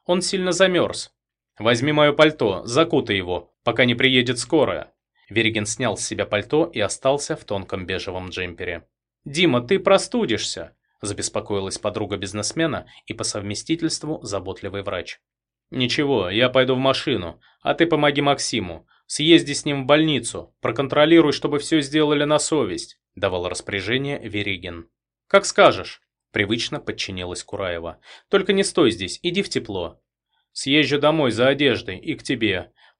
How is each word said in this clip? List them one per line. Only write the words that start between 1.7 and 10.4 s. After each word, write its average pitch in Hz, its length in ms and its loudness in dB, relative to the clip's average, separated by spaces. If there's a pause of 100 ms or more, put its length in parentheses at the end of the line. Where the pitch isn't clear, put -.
мое 147 220 6
пальто, 135 520 2
закутай 127 520 0
его, 90 360 -6 (100)
пока 120 220 2
не 120 80 4
приедет 127 460 2
скорая». 104 540 0 (360)
Веригин 110 360 0
снял 107 320 -2
с - 80 -8
себя 98 200 -4
пальто 151 400 0
и 170 140 -6
остался 139 560 -2
в - 80 -12
тонком 98 420 -6
бежевом 92 440 -6
джемпере. 87 580 -8 (380)
«Дима, 143 360 2
ты 190 160 0
простудишься», 185 1000 0 (260)